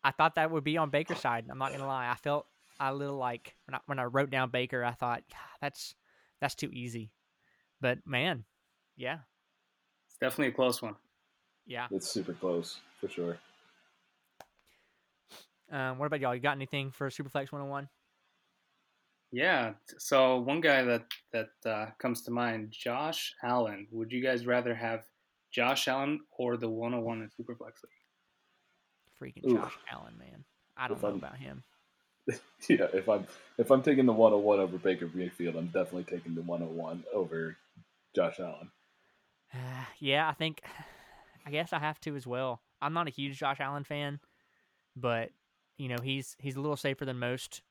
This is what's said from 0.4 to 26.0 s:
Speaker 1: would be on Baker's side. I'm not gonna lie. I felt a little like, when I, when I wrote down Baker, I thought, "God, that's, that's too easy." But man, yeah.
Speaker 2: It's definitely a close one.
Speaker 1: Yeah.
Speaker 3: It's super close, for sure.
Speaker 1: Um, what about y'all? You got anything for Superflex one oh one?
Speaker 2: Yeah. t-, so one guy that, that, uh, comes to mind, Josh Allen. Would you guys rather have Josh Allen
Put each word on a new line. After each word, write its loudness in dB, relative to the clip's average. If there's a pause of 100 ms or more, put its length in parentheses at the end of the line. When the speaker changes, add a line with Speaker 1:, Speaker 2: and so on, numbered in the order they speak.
Speaker 1:
would 0
be 2
on 2
Baker's 0
side. 0
I'm -10
not -2
gonna -6
lie. -2
I 0
felt 0 (360)
a 0
little -4
like, -4 (120)
when -8
I, -4
when -4
I 2
wrote 2
down 2
Baker, 0
I 2
thought, -2
"God, -18 (220)
that's, -8 (460)
that's -4
too -6
easy." -10 (680)
But 0
man, -2 (520)
yeah. -6 (920)
Speaker 2:
It's -20
definitely 2
a -2
close 2
one. -8 (680)
Speaker 1:
Yeah. -6
Speaker 3:
It's -4
super -4
close, -4 (200)
for -6
sure. -4 (2250)
Speaker 1:
Um, -4
what 0
about 0
y'all? 2
You -4
got 2
anything -4
for -6
Superflex -6
one -8
oh -6
one? -8 (1400)
Speaker 2:
Yeah. 2 (140)
t-, -18
so 6
one 0
guy 6
that, 2 (280)
that, -2 (140)
uh, -2 (140)
comes -2
to -6
mind, -2
Josh -4 (120)
Allen. 0
Would -4
you -2
guys 2
rather 2
have -4 (480)
Josh 2
Allen 0 (160)